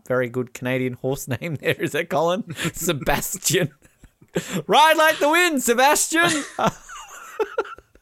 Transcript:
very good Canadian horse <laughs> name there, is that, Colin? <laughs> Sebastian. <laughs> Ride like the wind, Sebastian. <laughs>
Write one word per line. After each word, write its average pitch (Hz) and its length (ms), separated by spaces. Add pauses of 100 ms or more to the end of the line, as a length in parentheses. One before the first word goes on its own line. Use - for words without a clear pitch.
very 127 220
good 123 260
Canadian 127 400
horse 131 340
<laughs> - 120
name 160 160
there, - 220
is 151 140
that, 170 180
Colin? 170 440
<laughs> 165 180
Sebastian. 170 1000 (500)
<laughs> - 460
Ride 302 300
like 311 240
the 285 100
wind, 330 320
Sebastian. 294 800 (160)
<laughs> - 0 (1400)